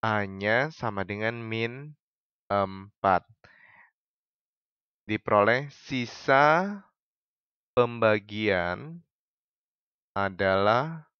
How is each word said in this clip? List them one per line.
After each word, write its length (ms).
A-nya 640
sama 320
dengan 320
min 640
empat. 800
Diperoleh 640
sisa 1040
pembagian 1300
adalah 960